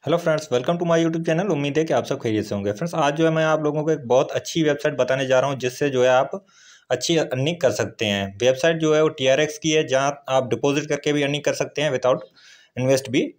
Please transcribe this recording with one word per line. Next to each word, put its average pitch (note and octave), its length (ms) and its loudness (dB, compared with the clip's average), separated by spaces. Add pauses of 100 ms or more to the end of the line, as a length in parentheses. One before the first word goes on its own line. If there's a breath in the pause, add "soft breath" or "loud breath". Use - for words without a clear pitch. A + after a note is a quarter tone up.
Hello D#3+ 140 0
friends, D#3+ 340 -2
welcome B2+ 260 0
to F3 80 -4
my E3+ 120 2
YouTube E3 280 0
channel। E3+ 260 0
उम्मीद C#3+ 260 -2
है D#3+ 60 2
कि D#3 100 -2
आप A#2+ 120 0
सब C#3 160 -4
खैरियत A2 240 0
से G#2+ 100 -4
होंगे। G2+ 160 -2
फ्रेंड्स, E3+ 240 -6
आज D3 200 2
जो D#3+ 100 2
है D#3+ 60 4
मैं D#3+ 140 0
आप D#3 180 2
लोगों D3+ 200 -2
को D#3+ 80 0
एक D3+ 160 0
बहुत B2+ 240 2
अच्छी D#3+ 320 -2
वेबसाइट D3 340 0
बताने C3 280 0
जा B2+ 140 4
रहा C3+ 100 0
हूँ C#3 100 -4
जिससे B2+ 300 -2
जो B2+ 140 2
है B2+ 60 6
आप B2+ 220 4 (600 soft breath)
अच्छी C3 260 0
अर्निंग C#3+ 440 -2
कर B2+ 100 2
सकते A2 340 -4
हैं। G2+ 200 -2 (160)
वेबसाइट C3 360 2
जो D#3 180 2
है D#3 80 4
वो D#3 80 2
टीआरएक्स D3 460 2
की D#3 140 -2
है, D#3 160 2
जहाँ C3+ 420 0
आप C3 200 0
डिपॉजिट C#3+ 400 -2
करके D3 240 -2
भी D3 100 0
अर्निंग C#3+ 200 -2
कर C#3+ 100 0
सकते C#3+ 280 -6
हैं, D3+ 100 0
without B2 340 0 (520 loud breath)
invest C3 320 0
भी C#3 120 0 (180)